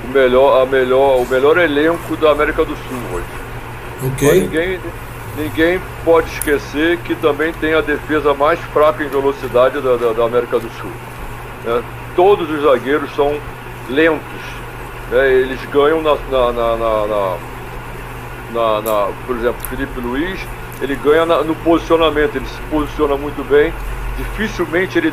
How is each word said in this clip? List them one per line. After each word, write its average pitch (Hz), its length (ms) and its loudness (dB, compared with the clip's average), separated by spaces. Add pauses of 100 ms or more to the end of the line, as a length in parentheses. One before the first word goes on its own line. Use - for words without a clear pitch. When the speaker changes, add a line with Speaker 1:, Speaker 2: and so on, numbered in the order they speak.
Speaker 1:
o 123 80 -8
melhor, 131 500 6
a 131 40 2
melhor, 131 540 4
o 123 80 0
melhor 139 300 4
elenco 160 580 0
da 151 140 4
América 151 340 2
do 151 100 -6
Sul 131 240 -10 (140)
hoje. - 140 -6 (880)
Speaker 2:
Ok. 139 140 2
Speaker 1:
Mas 175 120 6
ninguém, 180 400 -2 (560)
ninguém 160 440 0 (260)
pode 160 240 4
esquecer 151 680 0
que 165 180 -4
também 156 360 0
tem 156 220 0
a 156 80 4
defesa 143 500 0
mais 147 260 2 (140)
fraca 151 320 4
em 143 40 -6
velocidade 135 720 2
da, 127 160 2
da, 117 160 2
da 113 120 0
América 120 340 0
do 113 120 -8 (100)
Sul, 110 100 -10 (760)
né? 117 160 0 (340)
Todos 180 340 4
os 151 120 -2
zagueiros 139 520 2
são 147 220 2 (540)
lentos, 156 500 0 (680)
né? 131 220 4
Eles 131 280 2 (120)
ganham 147 280 4
na, 151 140 2 (160)
na, 127 220 2
na, 117 240 0
na, 110 300 0
na, 101 300 -2 (1160)
na, 110 280 2
na, 107 280 0 (180)
por 127 100 -4
exemplo, 117 320 -2
Felipe 131 320 -6
Luiz, 143 400 -4 (400)
ele 139 160 -2
ganha 160 300 4
na, 165 160 4
no 160 140 -2
posicionamento, 156 800 2
ele 131 100 -6
se - 140 -10 (100)
posiciona 147 460 0
muito 143 300 -6
bem, 147 260 4 (440)
dificilmente 180 800 -2
ele 160 160 0